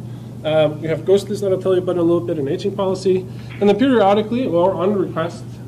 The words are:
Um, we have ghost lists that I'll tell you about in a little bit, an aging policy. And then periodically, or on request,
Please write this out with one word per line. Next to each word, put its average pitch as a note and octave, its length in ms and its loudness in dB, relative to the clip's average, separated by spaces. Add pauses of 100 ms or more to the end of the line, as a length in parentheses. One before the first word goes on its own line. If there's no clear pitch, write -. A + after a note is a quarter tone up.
(440)
Um, D3+ 360 2
we D#3+ 80 -6
have D3+ 160 -4
ghost G3 240 2
lists G3+ 140 -4
that F#3+ 100 0
I'll F#3 80 0
tell F#3+ 140 0
you F3+ 80 2
about F3+ 100 -2
in E3+ 60 -2
a E3+ 40 2
little E3+ 240 2
bit, E3+ 120 -4
an C3+ 100 -2
aging F#3+ 260 -4
policy. F#3 520 0 (340)
And G#3 80 4
then G3+ 80 4
periodically, A3 680 2
or F3 260 2
on F#3 220 0
request, E3+ 500 -4 (240)